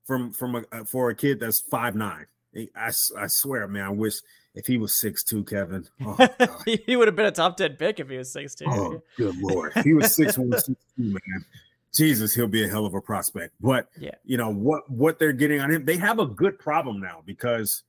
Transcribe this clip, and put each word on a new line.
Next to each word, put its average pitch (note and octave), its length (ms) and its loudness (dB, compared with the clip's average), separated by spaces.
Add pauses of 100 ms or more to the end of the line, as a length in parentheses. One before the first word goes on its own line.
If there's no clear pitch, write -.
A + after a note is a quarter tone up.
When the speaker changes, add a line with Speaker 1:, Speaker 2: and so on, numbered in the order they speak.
Speaker 1:
from, B2 280 -4
from B2 240 -6
a, A#2 160 -6
uh, A2+ 120 -14
for B2+ 260 0
a A2 40 -4
kid C3+ 260 0
that's A2+ 200 0
five A#2 360 -2
nine. F#2+ 300 -4 (260)
He, A2+ 240 -10
I A2 120 -6
s-, - 300 0
I G#2 100 -4
swear, B2+ 380 -2
man, G2+ 200 -4
I G2 40 -4
wish G#2 260 0 (380)
if - 120 -12
he B2+ 100 4
was G#2+ 240 0
six - 240 -4
two, G#2+ 200 -2
Kevin. F#2+ 440 -6 (160)
Oh, G#2 120 -6
Speaker 2:
<laughs> B3+ 220 6
Speaker 1:
God. B3 120 4 (160)
Speaker 2:
He A3+ 300 0
would A#3 120 6
have F#3 80 0
been G#3 100 2
a G3+ 60 2
top F3+ 240 0
ten D#3 200 0
pick G3 220 -2
if C3+ 120 -10
he C3 80 -8
was B2+ 120 -10
six C#3 240 -12
two. - 140 -10
Speaker 1:
Oh, F#2+ 340 -2 (140)
good G2+ 220 -2
Lord. F#2 380 -2
If A#2+ 80 2
he D3 100 8
was D3+ 200 6
six D#3+ 220 4
one, B2+ 160 0
Speaker 2:
<laughs> B2 80 2
Speaker 1:
six - 60 0 (300)
two, B2 80 -2
man. F#2+ 400 -4 (500)
Jesus, B2+ 400 2
he'll A#2 140 2
be G#2+ 160 2
a G2 40 0
hell G#2+ 180 -2
of F#2 80 -4
a G2 60 -2
prospect. F2 600 -6
But, B2 280 2 (100)
Speaker 2:
Yeah. C#2+ 160 -12 (100)
Speaker 1:
you C3 140 -2
know, A2+ 140 -2
what, B2+ 380 0
what C#3+ 280 2
they're D#3 140 4
getting D3 280 2
on C#3 100 0
him, D#3+ 140 2
they D#3+ 120 2
have G#3 220 0
a G3+ 80 2
good F3+ 320 0
problem C#3+ 420 -2
now E2+ 260 -12
because A2+ 640 -2